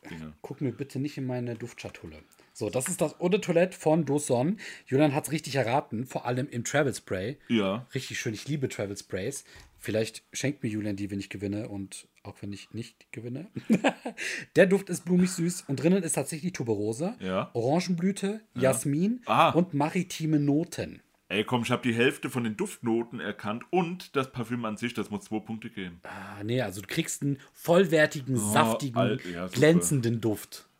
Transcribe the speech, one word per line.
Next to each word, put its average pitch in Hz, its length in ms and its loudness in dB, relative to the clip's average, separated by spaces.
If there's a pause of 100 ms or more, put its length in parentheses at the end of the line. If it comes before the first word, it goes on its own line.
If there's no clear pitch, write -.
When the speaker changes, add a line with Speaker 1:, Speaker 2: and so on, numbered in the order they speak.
(100)
Speaker 1:
Dinger. 80 220 -12 (100)
Speaker 2:
Guck - 180 -10
mir 127 120 -2
bitte 135 260 -8
nicht 147 200 -6
in 135 80 -6
meine 123 280 -4
Duftschatulle. 90 640 -14 (340)
So, 104 180 -2
das 127 180 0
ist 180 140 -4
das 151 180 -2
Eau 175 80 0
de 196 120 4
Toilette 175 360 2
von 160 300 4
Dawson. 139 520 2 (280)
Julian 139 280 4
hat's 147 160 -2
richtig 143 260 -4
erraten, 123 500 0
vor - 180 -8
allem 127 240 -2
im 120 160 -6
Travel 139 300 2
Spray. 104 440 -6 (100)
Speaker 1:
Ja. 107 460 2
Speaker 2:
Richtig 127 240 -6
schön, 120 160 -4
ich - 140 -12
liebe 139 200 -2
Travel 101 280 -6
Sprays. - 480 -8 (340)
Vielleicht 110 440 -2 (100)
schenkt - 300 -2
mir 113 80 -2
Julian 104 260 -2
die, 98 140 -6
wenn 101 100 -4
ich - 80 -10
gewinne 101 400 -6
und 98 400 -12 (140)
auch 101 180 -14
wenn 101 120 -10
ich - 200 -16
nicht - 400 -14
gewinne. 123 360 -10 (200)
<laughs> - 880 0
Der 185 100 10
Duft 196 220 2
ist 175 160 -6
blumig 180 280 4
süß 175 360 -2
und 139 140 -2
drinnen 180 200 4
ist 165 120 -2
tatsächlich 160 400 -2
Tuberose, 113 680 -2
Speaker 1:
Ja. 95 320 -2
Speaker 2:
Orangenblüte, 180 880 0 (140)
Speaker 1:
Ja. 123 80 0
Speaker 2:
Jasmin 147 640 2
Speaker 1:
Ah. 147 240 6
Speaker 2:
und 170 240 2
maritime 156 680 0
Noten. 143 640 -2 (260)
Speaker 1:
Ey, 104 160 0
komm, 120 200 0
ich 110 60 -2
hab 120 120 0
die 120 120 2
Hälfte 135 360 2
von 123 140 -2
den 110 120 -2
Duftnoten 117 640 -2
erkannt 104 500 -6
und 180 460 0
das 131 160 0
Parfüm 120 320 -4
an 107 120 -2
sich, 117 180 -4
das 104 160 -4
muss 101 140 -6
zwei 110 160 -4
Punkte 113 300 -10
geben. 87 340 -10
Speaker 2:
Ah, - 400 -12
nee, 123 180 0
also 98 180 -6
du 98 60 -14
kriegst - 360 -4
einen 139 160 0 (140)
vollwertigen, 151 840 4
Speaker 1:
Oh, 104 160 0
Speaker 2:
saftigen, 117 440 4
Speaker 1:
Al-, 101 240 2 (100)
ja, 87 180 -6
super. 117 100 -4
Speaker 2:
glänzenden 139 640 6
Duft. - 480 -4 (120)